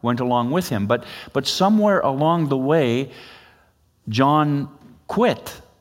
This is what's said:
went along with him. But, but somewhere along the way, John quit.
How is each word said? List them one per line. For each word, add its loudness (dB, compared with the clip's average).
went -2
along 0
with -2
him. -2
But, 0
but -4
somewhere 2
along 0
the 0
way, 2
John 2
quit. -2